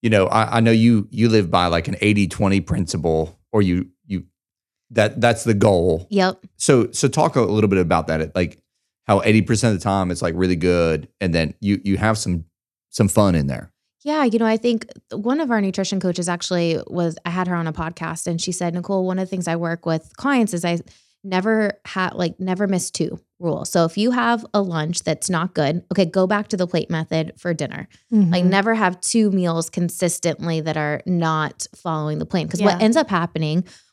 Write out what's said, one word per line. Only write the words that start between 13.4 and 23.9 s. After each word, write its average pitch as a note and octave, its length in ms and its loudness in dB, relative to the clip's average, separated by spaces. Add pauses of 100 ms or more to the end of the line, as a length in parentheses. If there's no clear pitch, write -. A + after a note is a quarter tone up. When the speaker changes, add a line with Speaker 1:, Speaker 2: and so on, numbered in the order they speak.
Speaker 1:
there. C2 240 -8 (320)
Speaker 2:
Yeah, D4 200 0
you A3+ 160 2
know, A3+ 60 0
I A3 120 2
think A3+ 300 -2 (240)
one B3 300 -2
of C4+ 100 -2
our A3+ 100 2
nutrition F#3+ 380 -2
coaches F3+ 300 -2
actually E3+ 580 -2
was, E3+ 380 -4
I F3 60 -4
had F3+ 180 -2
her F3+ 60 -2
on E3+ 120 -2
a D#3+ 60 -6
podcast, D#3+ 540 -8
and E3+ 120 -2
she F3+ 140 -6
said, E3+ 200 -4
"Nicole, F#3 320 -2
one F#3 140 -2
of F#3+ 80 -2
the - 20 -14
things F3+ 180 -4
I E3+ 100 -2
work E3+ 280 -6
with D#3+ 300 -4
clients B3+ 380 0
is E3+ 100 -4
I E3+ 160 0 (440)
never G3+ 500 0 (120)
ha-, F#3 300 -4
like, F3 240 -4
never F#3 280 -2
miss F3+ 240 0
two - 280 -4 (200)
rule. E3+ 260 -4
So E3+ 200 2
if D#3+ 120 -4